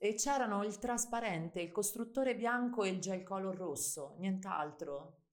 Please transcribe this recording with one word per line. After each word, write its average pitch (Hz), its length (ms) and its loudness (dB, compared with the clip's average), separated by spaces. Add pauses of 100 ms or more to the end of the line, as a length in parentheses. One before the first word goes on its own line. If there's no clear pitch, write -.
E 214 120 2
c'erano 220 500 2
il 208 140 -2
trasparente, 226 800 0
il 170 100 -2
costruttore 233 640 0
bianco 240 500 2
e 190 40 4
il 185 120 2
gel 185 220 0
color 190 320 -2
rosso, 151 640 -4
nient'altro. 165 1000 -2 (140)